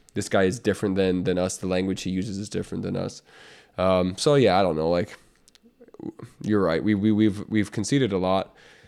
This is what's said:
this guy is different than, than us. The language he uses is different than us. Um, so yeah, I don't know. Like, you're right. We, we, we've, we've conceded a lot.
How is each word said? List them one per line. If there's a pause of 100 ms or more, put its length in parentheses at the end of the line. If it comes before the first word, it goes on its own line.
(140)
this
guy
is
different
than,
than
us.
The
language
he
uses
is
different
than
us. (560)
Um,
so
yeah,
I
don't
know.
Like, (1300)
you're
right.
We,
we,
we've,
we've
conceded
a
lot. (340)